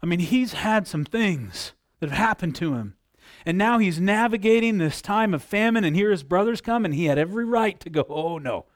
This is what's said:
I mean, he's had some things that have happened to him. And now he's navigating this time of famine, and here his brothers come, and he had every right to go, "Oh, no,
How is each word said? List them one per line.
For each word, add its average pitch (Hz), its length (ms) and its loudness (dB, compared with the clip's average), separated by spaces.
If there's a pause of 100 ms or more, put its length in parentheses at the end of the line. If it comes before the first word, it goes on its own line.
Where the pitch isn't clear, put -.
I - 20 -8
mean, 175 140 0
he's 226 320 0
had 220 340 0
some 151 200 -4
things 165 680 -4 (260)
that 151 80 -4
have 139 80 -4
happened 196 380 0
to 160 180 -2
him. 110 240 -6 (500)
And 175 120 0
now 233 180 4
he's 180 220 2
navigating 220 800 2
this 156 240 -2
time 208 280 0
of 147 120 -2
famine, 220 400 0
and 156 120 0
here 202 140 2
his 180 140 0
brothers 196 380 0
come, 226 220 0
and 156 120 -2
he 170 100 0
had 143 140 2
every 196 260 -2
right 226 340 0
to 165 120 -14
go, 151 180 0
"Oh, 156 300 -4
no, 120 260 -6 (100)